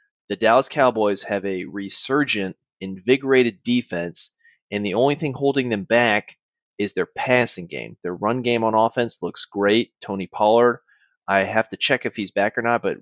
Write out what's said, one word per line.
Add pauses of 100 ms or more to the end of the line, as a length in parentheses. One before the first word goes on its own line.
(300)
the
Dallas
Cowboys
have
a
resurgent, (260)
invigorated
defense, (400)
and
the
only
thing
holding
them
back (420)
is
their
passing
game.
Their
run
game
on
offense
looks
great. (100)
Tony
Pollard, (480)
I
have
to
check
if
he's
back
or
not,
but